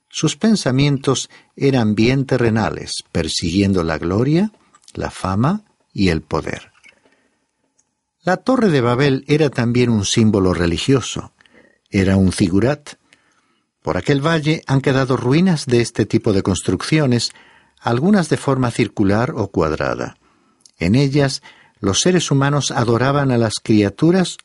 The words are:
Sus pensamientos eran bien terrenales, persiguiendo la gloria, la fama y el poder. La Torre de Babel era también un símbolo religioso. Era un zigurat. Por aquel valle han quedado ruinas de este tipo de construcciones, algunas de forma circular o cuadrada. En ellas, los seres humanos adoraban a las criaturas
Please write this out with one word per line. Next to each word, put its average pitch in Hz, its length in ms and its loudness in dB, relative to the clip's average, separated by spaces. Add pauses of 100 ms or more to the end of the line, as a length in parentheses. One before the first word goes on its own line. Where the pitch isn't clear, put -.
(100)
Sus - 260 -4
pensamientos 139 920 0 (260)
eran 127 380 2
bien 127 320 2
terrenales, 110 760 -2 (100)
persiguiendo 90 720 0
la 80 140 -2
gloria, 127 560 0 (400)
la 82 180 -6
fama 123 540 -2 (280)
y 98 160 0
el 80 140 0
poder. - 480 -8 (1500)
La 185 140 0
Torre 226 340 0
de 143 100 2
Babel 131 460 0
era 147 240 2
también 120 400 0
un 104 140 2
símbolo 101 500 2
religioso. 87 800 -2 (580)
Era 95 260 2
un 95 160 4
zigurat. 104 580 0 (920)
Por 80 140 -4
aquel 139 280 -4
valle 156 420 -2
han 135 160 0
quedado 135 340 0
ruinas 151 500 0
de 123 140 2
este 113 260 -2
tipo 110 260 -2
de 95 100 0
construcciones, 120 920 -2 (480)
algunas 160 480 0
de 143 80 0
forma 131 340 -2
circular 110 640 0
o 110 140 -4
cuadrada. 69 680 -2 (640)
En 87 160 0
ellas, 139 480 0 (380)
los 98 200 0
seres 180 300 0
humanos 139 400 0
adoraban 131 640 0
a 120 60 2
las 113 220 0
criaturas 151 840 2